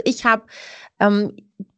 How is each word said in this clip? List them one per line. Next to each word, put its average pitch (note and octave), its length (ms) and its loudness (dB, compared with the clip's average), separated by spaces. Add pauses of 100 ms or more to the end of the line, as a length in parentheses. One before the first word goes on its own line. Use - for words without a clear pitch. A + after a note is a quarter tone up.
ich - 200 -4
hab, A3+ 220 0 (520)
ähm, G#3 360 0 (420)